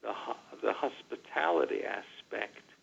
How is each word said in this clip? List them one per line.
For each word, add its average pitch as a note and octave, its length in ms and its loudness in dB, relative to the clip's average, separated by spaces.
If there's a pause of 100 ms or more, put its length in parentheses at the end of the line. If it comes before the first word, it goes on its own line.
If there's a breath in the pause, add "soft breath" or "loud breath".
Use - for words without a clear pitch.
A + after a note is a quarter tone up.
the A2 100 -4
ho-, - 480 -8
the G#2+ 120 4
hospitality - 1080 2
aspect - 800 -6 (220)